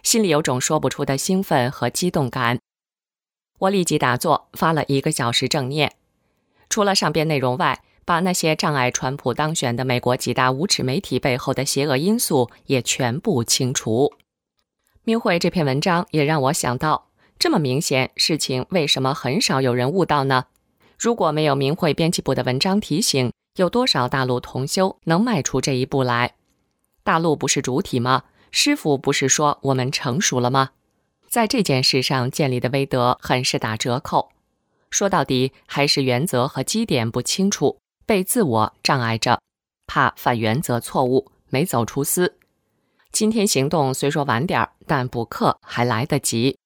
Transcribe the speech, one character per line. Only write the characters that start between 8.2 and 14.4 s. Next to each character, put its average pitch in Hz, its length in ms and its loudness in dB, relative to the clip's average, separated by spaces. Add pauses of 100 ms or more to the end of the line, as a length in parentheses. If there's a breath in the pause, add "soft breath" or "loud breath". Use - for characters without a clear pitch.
那 185 100 0
些 160 240 0
障 160 180 -2
碍 127 160 0
川 135 280 -4
普 123 160 -2
当 156 200 -2
选 120 220 -2
的 131 80 -4
美 127 160 0
国 123 160 0
几 127 180 -4
大 127 200 2
无 143 120 -2
耻 - 160 -2
媒 127 200 -2
体 123 180 -4
背 127 180 0
后 131 160 -4
的 131 120 -2
邪 139 200 0
恶 135 120 0
因 202 200 0
素 135 320 0 (180 soft breath)
也 131 140 2
全 120 380 -2
部 131 240 0
清 127 300 0
除。 120 400 0 (920)